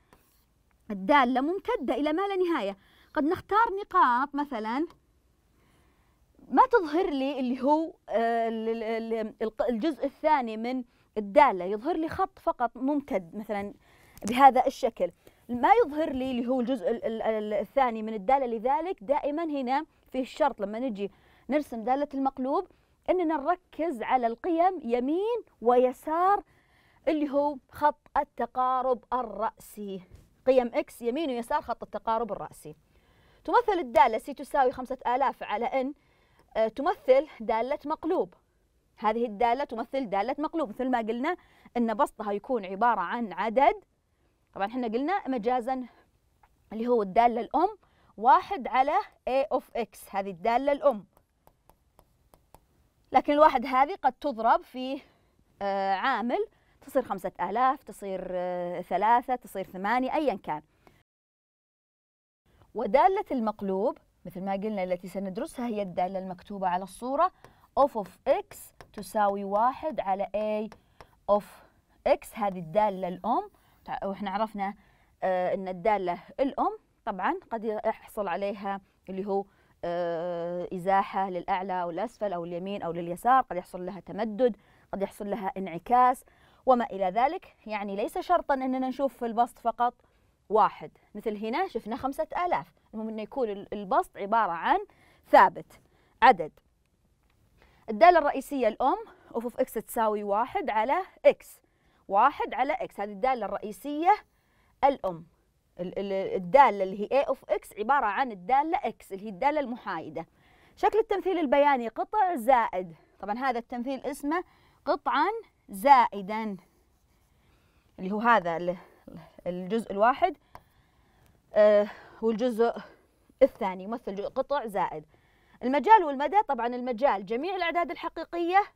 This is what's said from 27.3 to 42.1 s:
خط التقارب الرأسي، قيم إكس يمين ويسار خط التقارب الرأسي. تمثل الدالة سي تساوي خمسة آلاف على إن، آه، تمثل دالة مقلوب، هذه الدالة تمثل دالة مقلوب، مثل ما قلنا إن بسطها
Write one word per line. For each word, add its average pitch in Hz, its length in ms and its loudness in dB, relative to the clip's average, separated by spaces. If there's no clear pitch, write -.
خط - 360 -2
التقارب 254 840 -2
الرأسي، 208 880 -8
قيم 254 280 6
إكس - 280 -4
يمين 262 280 -2
ويسار 254 320 -2
خط - 220 -8
التقارب 220 480 -4
الرأسي. 151 440 -12
تمثل 403 360 2
الدالة 247 380 4
سي 285 160 -8
تساوي 262 380 0
خمسة 262 260 -8
آلاف 247 360 0
على 214 220 -4
إن، 262 280 -2
آه، 220 100 2
تمثل 277 600 2
دالة 233 460 0
مقلوب، 311 480 -2
هذه 220 280 -2
الدالة 240 380 0
تمثل 262 460 -6
دالة 202 300 -2
مقلوب، 302 300 -4
مثل 254 200 -6
ما 254 80 0
قلنا 240 400 -2
إن 226 160 0
بسطها 208 380 -2